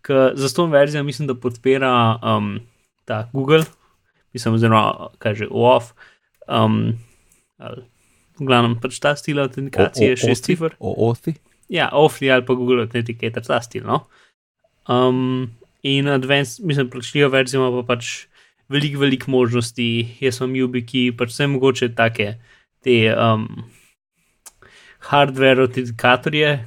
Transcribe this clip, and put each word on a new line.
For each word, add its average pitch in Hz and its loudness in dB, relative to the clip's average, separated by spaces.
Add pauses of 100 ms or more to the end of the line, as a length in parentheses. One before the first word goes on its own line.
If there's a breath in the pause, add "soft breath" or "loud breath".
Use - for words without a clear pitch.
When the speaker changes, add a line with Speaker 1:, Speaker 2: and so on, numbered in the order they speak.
Speaker 1:
ke 135 2 (100)
zastonj 139 -2
verzija 143 2
mislim, 143 -6
da 131 -4
podpira, 131 0 (240)
um, 107 -2 (520)
ta 110 -6
Google, 143 2 (680)
mislim, 117 -2
oziroma, 113 4 (300)
kaj 107 -4
že, 107 -8
oauth, 120 2 (520 soft breath)
um, 110 0 (640 soft breath)
ali - -18 (560)
v 147 -10
glavnem 120 4
pač 123 -6
ta 147 0
stil 143 -4
avtentikacije, 135 0
Speaker 2:
O, 127 2
o, 123 -2
Speaker 1:
šest 127 2
Speaker 2:
othi? - -12
Speaker 1:
cifer. 165 -2
Speaker 2:
O, - -6 (140)
othi? 117 -2 (340)
Speaker 1:
Ja, 156 -2
oauth 147 2
ali 131 4
pa 127 0
Google 123 2
Authenticator, 117 -6
ta 123 -2
stil, 107 -10
no. 117 -4 (840 soft breath)
Um, 127 0 (260)
in 139 -2
advanced, 139 0
mislim, 143 -2
plačljiva 127 0
verzija 131 0
ima 127 2
pa 123 -4
pač 120 -6 (420 soft breath)
veliko, 143 -2
veliko 135 0
možnosti, 120 0 (300)
jaz 127 -2
imam 131 -4
YubiKey, 123 -2
pač 117 -4
vse 143 -2
mogoče 131 0
take 113 0 (500 soft breath)
te, 123 4 (120)
um, 110 0 (1500 soft breath)
hardware 131 4
autentikatorje, 127 0 (160)